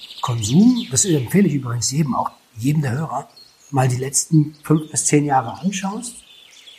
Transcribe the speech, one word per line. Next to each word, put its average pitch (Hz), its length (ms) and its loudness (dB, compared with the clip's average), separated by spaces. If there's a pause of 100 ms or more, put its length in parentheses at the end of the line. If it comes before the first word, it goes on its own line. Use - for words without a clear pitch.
(220)
Konsum, 147 680 2
das 131 140 0
empfehle 165 440 2
ich 143 60 0
übrigens 120 360 -4
jedem, 139 240 0
auch - 160 -2 (280)
jedem 143 240 0
der 127 100 -2
Hörer, 135 360 -6 (420)
mal 131 180 2
die 123 80 0
letzten 147 680 0
fünf 156 280 0
bis - 140 -4
zehn 147 220 2
Jahre 135 340 -2
anschaust, 202 540 -6 (640)